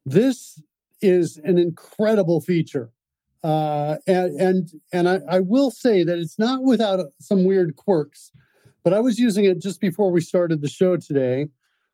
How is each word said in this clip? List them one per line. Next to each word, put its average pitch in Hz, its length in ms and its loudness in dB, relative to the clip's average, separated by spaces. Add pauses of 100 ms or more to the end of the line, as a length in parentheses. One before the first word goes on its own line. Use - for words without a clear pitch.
This 196 560 -2 (400)
is 180 420 2
an 180 160 0
incredible 175 840 -2
feature. 143 480 -4 (520)
Uh, 151 540 -2 (100)
and, 180 340 0
and, 185 280 0 (240)
and 175 160 0
I, 185 200 0
I 185 120 0
will 240 300 0
say 208 340 0
that 175 140 -4
it's 165 200 -10
not 262 260 -2
without 214 360 2 (200)
some 190 240 0
weird 185 320 0
quirks, - 540 -4 (540)
but 170 80 2
I 208 80 2
was 233 180 0
using 214 260 2
it 185 160 2
just 190 200 -10
before 190 300 0
we 175 100 2
started 165 400 -2
the 143 80 -4
show 180 280 0
today. 135 520 -2 (460)